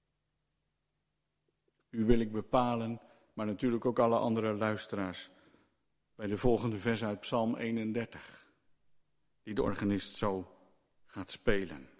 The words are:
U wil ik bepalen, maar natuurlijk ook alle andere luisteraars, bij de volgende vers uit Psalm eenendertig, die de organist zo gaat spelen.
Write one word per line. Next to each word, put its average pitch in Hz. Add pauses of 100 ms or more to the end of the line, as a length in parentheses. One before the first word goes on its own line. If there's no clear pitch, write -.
(1900)
U 113
wil 117
ik 107
bepalen, 113 (320)
maar 110
natuurlijk 113
ook 123
alle 117
andere 113
luisteraars, 104 (840)
bij 107
de 104
volgende 113
vers 113
uit 107
Psalm 117
eenendertig, 113 (960)
die 107
de 101
organist 101
zo 95 (480)
gaat -
spelen. 90 (100)